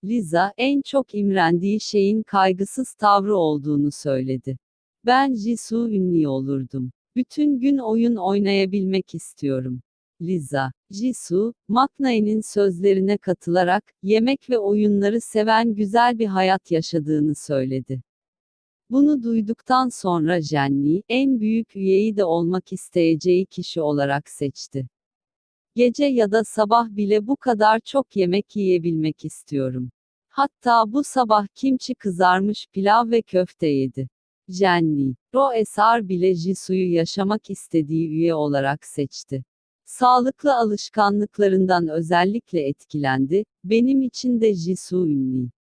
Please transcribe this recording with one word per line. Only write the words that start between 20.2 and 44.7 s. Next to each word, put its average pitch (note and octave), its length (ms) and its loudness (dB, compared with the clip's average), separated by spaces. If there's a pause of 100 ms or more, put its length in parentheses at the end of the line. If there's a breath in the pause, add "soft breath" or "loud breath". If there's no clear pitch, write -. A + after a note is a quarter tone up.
Jennie, C#3+ 680 0
en C4 320 0
büyük A3 360 -2
üyeyi G3 400 2
de G3+ 80 2
olmak E3+ 480 -2
isteyeceği F3 720 0
kişi - 340 -10
olarak C#3+ 480 -2
seçti. - 580 -8 (880)
"Gece B3 300 2
ya A#3 280 2
da A3 120 2
sabah A3+ 440 2
bile G#3 380 0
bu C4+ 100 0
kadar A3 440 2
çok - 360 -4
yemek F#3+ 400 0
yiyebilmek E3+ 680 0
istiyorum. C3 680 -6 (380)
Hatta A#3 640 0
bu C#4+ 120 0
sabah G#3+ 500 2
kimchi B3+ 400 -4
kızarmış F#3 800 0
pilav G#3+ 380 2
ve A3+ 120 2
köfte - 440 -2
yedi." C3+ 420 -2 (400)
Jennie, E3+ 680 0 (200)
Ro C4+ 180 2
Esar A3 560 2
bile F#3 260 2
Jisoo'yu F#3 580 -2
yaşamak G3 580 -2
istediği D#3+ 580 -2
üye E3 260 0
olarak C#3+ 500 -2
seçti. - 600 -8 (420)
"Sağlıklı B3+ 680 2
alışkanlıklarından G3+ 1300 0
özellikle E3+ 800 -2
etkilendi, C#3+ 760 -2 (200)
benim A#3+ 380 2
için B3 380 -2
de A3 140 2
Jisoo F3+ 520 -4